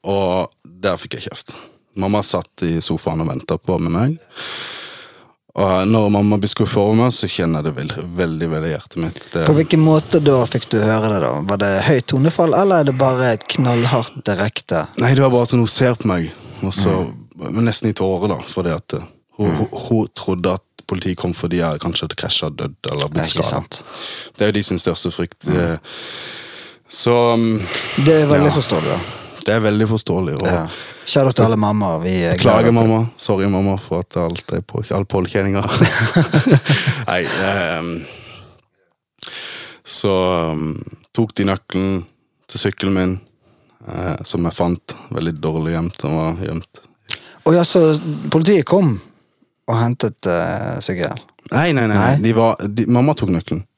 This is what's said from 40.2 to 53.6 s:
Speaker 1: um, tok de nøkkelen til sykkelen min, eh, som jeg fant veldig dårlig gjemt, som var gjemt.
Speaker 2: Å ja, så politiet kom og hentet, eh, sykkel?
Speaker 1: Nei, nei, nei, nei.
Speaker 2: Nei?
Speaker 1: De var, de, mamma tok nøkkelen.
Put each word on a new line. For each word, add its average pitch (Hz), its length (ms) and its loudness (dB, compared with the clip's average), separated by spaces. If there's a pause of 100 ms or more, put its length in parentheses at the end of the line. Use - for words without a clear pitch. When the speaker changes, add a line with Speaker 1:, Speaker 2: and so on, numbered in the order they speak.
Speaker 1:
um, 78 300 -4 (340)
tok 113 180 0
de 101 100 0
nøkkelen 95 580 -2 (460)
til - 120 -6
sykkelen 98 360 0
min, 92 180 0 (760)
eh, 87 360 -6
som 85 200 -2
jeg 82 120 -2
fant 87 380 -2 (160)
veldig 82 300 -4
dårlig 80 360 -2
gjemt, 85 240 -6
som 78 160 -2
var 82 280 -2
gjemt. - 380 -10 (640)
Speaker 2:
Å 160 100 6
ja, 170 80 6
så 175 180 4 (480)
politiet 160 380 4
kom 165 300 4 (680)
og 117 80 0
hentet, 120 500 0
eh, 87 540 -2
sykkel? - 360 -4 (340)
Speaker 1:
Nei, 160 220 2
nei, 123 140 2
nei, - 20 2
nei. 104 80 2 (200)
Speaker 2:
Nei? 147 60 2
Speaker 1:
De 113 100 4
var, 113 280 4
de, 104 260 -2
mamma 123 280 4
tok 98 160 -2
nøkkelen. 85 340 -2 (140)